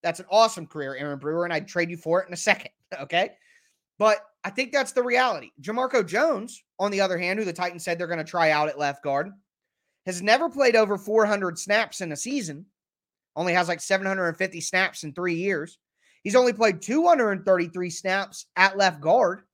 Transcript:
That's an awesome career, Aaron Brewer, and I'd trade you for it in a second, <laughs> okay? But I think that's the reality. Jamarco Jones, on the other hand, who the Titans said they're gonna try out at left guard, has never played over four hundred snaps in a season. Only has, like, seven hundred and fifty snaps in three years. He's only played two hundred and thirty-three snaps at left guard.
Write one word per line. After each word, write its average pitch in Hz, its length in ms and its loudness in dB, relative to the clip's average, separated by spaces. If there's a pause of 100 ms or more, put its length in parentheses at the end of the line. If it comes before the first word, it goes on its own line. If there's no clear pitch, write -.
That's 170 160 -2
an 185 100 -16
awesome 214 380 4
career, 139 280 -8
Aaron 143 220 -6
Brewer, 156 280 -2
and 170 80 -4
I'd 156 140 -4
trade 170 220 -2
you 175 80 -10
for 170 240 0
it 180 60 -10
in 175 60 -12
a 170 40 -10
second, - 320 0 (140)
<laughs> 151 180 -14
okay? 165 300 -2 (680)
But 208 260 2 (180)
I 190 60 -6
think 254 220 -4
that's 277 200 -2
the 254 120 0
reality. 240 480 0 (100)
Jamarco 233 440 -2
Jones, 226 580 -2 (160)
on 202 120 0
the 196 100 -2
other 185 160 0
hand, 180 220 -2
who 220 60 -2
the 175 80 -4
Titans 175 300 -6
said 170 140 -2
they're 175 100 -6
gonna 165 160 -4
try 160 280 2
out 151 160 2
at 143 120 -6
left 143 240 -4
guard, 147 280 -2 (760)
has 175 160 -6
never 254 280 4
played 254 260 2
over 208 220 4
four 214 280 2
hundred 190 320 -2
snaps 208 440 -2
in 165 100 -6
a 147 60 -8
season. 196 480 -6 (720)
Only 170 180 0
has, 175 140 2
like, 170 140 -4
seven 190 240 0
hundred 190 220 0
and 160 100 -4
fifty 175 240 -4
snaps 185 420 -2
in 147 100 -10
three 175 220 -4
years. 170 440 -4 (440)
He's 208 120 -2
only 247 180 6
played 202 280 0
two 311 260 0
hundred 254 240 4
and 190 140 -6
thirty-three 180 440 0
snaps 190 560 -6 (100)
at 190 220 4
left 180 220 2
guard. 175 440 2 (100)